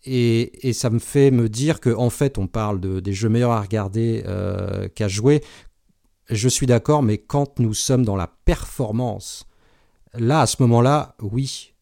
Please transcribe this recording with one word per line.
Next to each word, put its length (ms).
et, 600
et 40
ça 160
me 120
fait 300
me 200
dire 300
que, 140
en 140
fait, 300
on 80
parle 340
de, 200
des 120
jeux 160
meilleurs 240
à 80
regarder, 680
euh, 600
qu'à 200
jouer. 340
Je 180
suis 180
d'accord, 360
mais 160
quand 400
nous 160
sommes 320
dans 100
la 140
performance, 1000
là, 220
à 60
ce 140
moment-là, 600
oui. 600